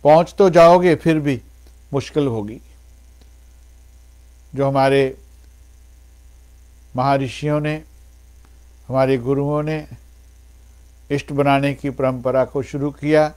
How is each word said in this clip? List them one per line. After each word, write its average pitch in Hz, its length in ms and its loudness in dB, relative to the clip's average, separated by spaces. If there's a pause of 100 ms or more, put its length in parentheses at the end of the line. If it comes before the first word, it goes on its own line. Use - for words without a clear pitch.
पहुंच 160 340 4
तो 196 120 4
जाओगे, 175 460 6
फिर 160 240 0
भी 139 220 -4 (520)
मुश्किल 139 340 -4
होगी। 110 340 -8 (1900)
जो 135 120 -2
हमारे 135 500 0 (1800)
महर्षियों 139 640 -2
ने, 151 240 -6 (1040)
हमारे 131 300 0
गुरुओं 139 460 -4
ने 151 240 -8 (1200)
इष्ट 143 200 -6
बनाने 139 420 0
की 139 160 -8
परंपरा 127 560 -2
को 135 180 -8
शुरू 143 280 -8
किया 151 460 0